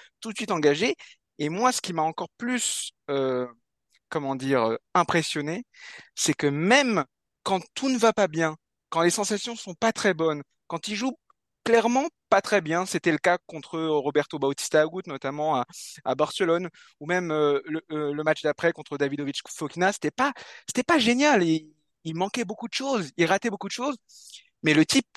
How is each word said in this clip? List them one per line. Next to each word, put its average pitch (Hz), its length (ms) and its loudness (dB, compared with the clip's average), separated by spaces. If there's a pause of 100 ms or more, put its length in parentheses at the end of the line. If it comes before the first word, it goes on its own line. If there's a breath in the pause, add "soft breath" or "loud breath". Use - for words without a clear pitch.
(200 loud breath)
tout 226 120 -10
de - 40 -12
suite 220 140 -8
engagé. 156 460 2 (420 loud breath)
Et 151 100 -2
moi, 220 240 0
ce - 80 -4
qui - 120 -8
m'a 160 100 -2
encore 160 260 -4 (100)
plus, - 540 -4 (180)
euh, 131 360 0 (640)
comment 139 280 -4
dire, 131 260 2
euh, 113 140 0 (180)
impressionné, 165 680 0 (500 loud breath)
c'est - 200 0
que - 140 -2
même 190 560 2 (400)
quand 190 160 -2 (140)
tout 269 140 -4
ne 262 100 0
va 220 140 6
pas 202 160 2
bien, 156 280 -2 (340)
quand 165 120 2
les 170 80 6
sensations 220 460 -4
sont 180 180 -14
pas 226 180 2
très 190 220 2
bonnes, 156 280 -2 (240)
quand 165 220 -8
il 208 80 -4
joue 254 220 -4 (460)
clairement 240 440 4 (200)
pas 196 140 6
très 202 180 2
bien. 170 260 -2
C'était 170 260 0
le 147 60 0
cas 180 280 2
contre 160 340 -10
Roberto 147 580 0
Bautista 139 440 2
Agut, 165 240 -2
notamment 147 500 -4
à, 120 100 0 (380 loud breath)
à - 100 -2
Barcelone, 165 540 0 (320 soft breath)
ou 147 60 -14
même, 175 240 0
euh, 147 360 2
le, 160 160 -6 (100)
euh, 151 200 -4
le 151 120 -6
match 156 180 0
d'après 160 300 0
contre 147 260 -12
Davidovich 139 500 -4
Fokina. 175 440 -2
C'était - 180 -4
pas, 269 220 0 (340 loud breath)
c'était - 160 -2
pas 339 160 4
génial. 240 440 4
Et 160 260 2 (360)
il 160 120 -6
manquait 202 280 -2
beaucoup 214 240 -8
de - 60 -10
choses, 240 420 -2
il 165 100 4
ratait 196 240 0
beaucoup 196 180 -8
de - 40 -8
choses, 254 240 -6 (680 loud breath)
mais 156 120 4
le 156 120 6
type - 200 2 (100)